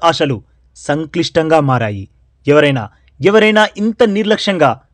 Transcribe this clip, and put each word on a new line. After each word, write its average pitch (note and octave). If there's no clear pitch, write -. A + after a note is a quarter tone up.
ఆశలు D3+
సంక్లిష్టంగా D#3+
మారాయి. A#2
ఎవరైనా, C#3+
ఎవరైనా G#3+
ఇంత A3
నిర్లక్ష్యంగా G3